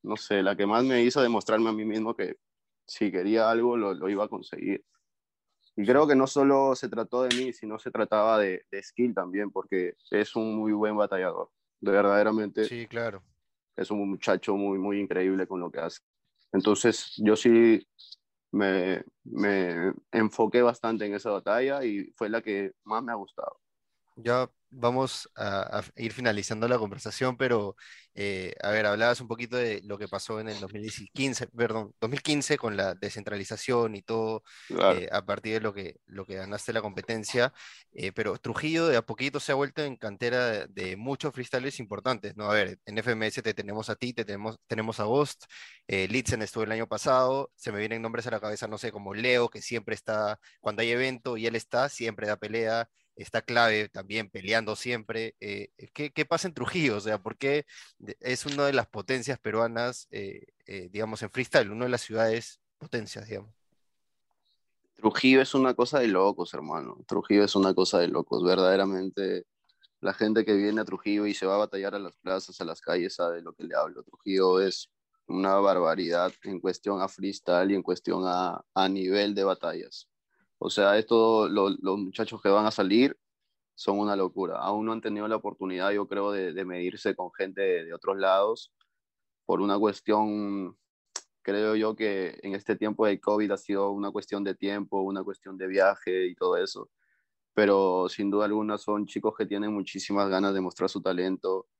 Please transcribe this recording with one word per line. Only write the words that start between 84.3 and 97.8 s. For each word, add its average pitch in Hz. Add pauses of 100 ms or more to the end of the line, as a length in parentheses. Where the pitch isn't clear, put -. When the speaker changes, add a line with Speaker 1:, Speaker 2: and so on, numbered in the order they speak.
Speaker 1:
Aún 107
no 110
han 113
tenido 107
la 110
oportunidad, 95
yo 101
creo, 101
de, 92
de 92
medirse 90
con 90
gente 95
de, 90
de 82
otros 95
lados 98 (720)
por 90
una 101
cuestión, 104 (640)
creo 107
yo, 107
que 98
en 98
este 98
tiempo 107
de 98
covid 104
ha 98
sido 101
una 101
cuestión 101
de 98
tiempo, 101
una 95
cuestión 95
de 95
viaje 92
y 87
todo 90
eso. 95 (640)
Pero 98